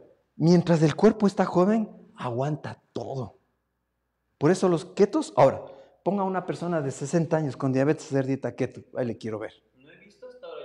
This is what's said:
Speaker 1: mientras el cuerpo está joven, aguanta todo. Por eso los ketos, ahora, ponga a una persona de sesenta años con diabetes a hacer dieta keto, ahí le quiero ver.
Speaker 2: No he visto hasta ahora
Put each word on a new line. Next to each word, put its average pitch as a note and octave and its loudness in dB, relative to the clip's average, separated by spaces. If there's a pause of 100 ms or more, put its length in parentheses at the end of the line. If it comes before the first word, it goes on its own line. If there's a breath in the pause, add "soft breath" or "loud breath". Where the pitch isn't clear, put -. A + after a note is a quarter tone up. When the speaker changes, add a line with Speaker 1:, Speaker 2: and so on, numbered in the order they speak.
(360)
Speaker 1:
mientras E3+ 4
el D3+ 4
cuerpo G#3+ 4
está F#3+ 0
joven, G#3 0 (240)
aguanta C3 -6 (120)
todo. A#2 -10 (1000)
Por D#3 4
eso F#3 2
los E3+ 2
ketos, - 0
ahora, C3+ 4 (400 loud breath)
ponga G3 -2
a F#3+ -2
una F#3 -4
persona E3 -4
de C#3 -4
sesenta D#3 -2
años D3 -4
con C3+ -2
diabetes C#3 0
a - -20
hacer C3+ 0
dieta C3 -4
keto, - -6 (140)
ahí B2 -4
le A2 -8
quiero G#2+ -8
ver. G#2+ -12 (220)
Speaker 2:
No C#3 -20
he F3 -20
visto G#3 -20
hasta B3 -20
ahora D#3 -14